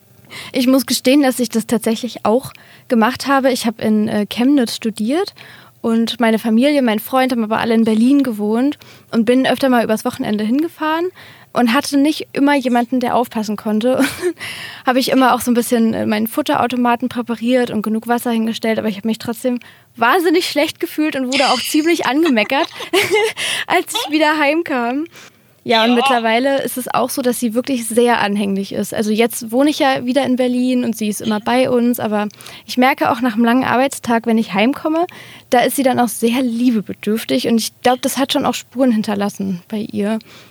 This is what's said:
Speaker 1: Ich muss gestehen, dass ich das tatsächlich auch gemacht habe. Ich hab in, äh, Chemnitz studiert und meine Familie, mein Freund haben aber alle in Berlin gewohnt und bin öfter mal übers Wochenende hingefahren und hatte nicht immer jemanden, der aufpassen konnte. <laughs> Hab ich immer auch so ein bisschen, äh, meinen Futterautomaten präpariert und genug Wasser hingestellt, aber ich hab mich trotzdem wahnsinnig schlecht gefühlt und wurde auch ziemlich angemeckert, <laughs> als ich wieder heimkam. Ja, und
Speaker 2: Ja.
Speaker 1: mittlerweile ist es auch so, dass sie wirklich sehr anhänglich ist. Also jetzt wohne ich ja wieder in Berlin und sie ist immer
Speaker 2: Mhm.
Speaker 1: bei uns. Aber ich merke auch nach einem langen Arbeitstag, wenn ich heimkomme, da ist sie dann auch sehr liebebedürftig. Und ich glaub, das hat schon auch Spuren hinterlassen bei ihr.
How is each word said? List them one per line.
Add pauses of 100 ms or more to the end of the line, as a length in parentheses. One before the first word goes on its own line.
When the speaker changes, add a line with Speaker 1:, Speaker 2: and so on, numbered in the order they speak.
(520)
Speaker 1:
Ich
muss
gestehen,
dass
ich
das
tatsächlich
auch (360)
gemacht
habe.
Ich
hab
in,
äh,
Chemnitz
studiert (460)
und
meine
Familie,
mein
Freund
haben
aber
alle
in
Berlin
gewohnt (320)
und
bin
öfter
mal
übers
Wochenende
hingefahren (420)
und
hatte
nicht
immer
jemanden,
der
aufpassen
konnte. (420)
<laughs>
Hab
ich
immer
auch
so
ein
bisschen,
äh,
meinen
Futterautomaten
präpariert
und
genug
Wasser
hingestellt,
aber
ich
hab
mich
trotzdem (380)
wahnsinnig
schlecht
gefühlt
und
wurde
auch
ziemlich
angemeckert, (480)
<laughs>
als
ich
wieder
heimkam. (580)
Ja,
und
Speaker 2:
Ja.
Speaker 1:
mittlerweile
ist
es
auch
so,
dass
sie
wirklich
sehr
anhänglich
ist.
Also
jetzt
wohne
ich
ja
wieder
in
Berlin
und
sie
ist
immer
Speaker 2:
Mhm.
Speaker 1:
bei
uns.
Aber (400)
ich
merke
auch
nach
einem
langen
Arbeitstag,
wenn
ich
heimkomme, (440)
da
ist
sie
dann
auch
sehr
liebebedürftig.
Und
ich
glaub,
das
hat
schon
auch
Spuren
hinterlassen
bei
ihr. (320)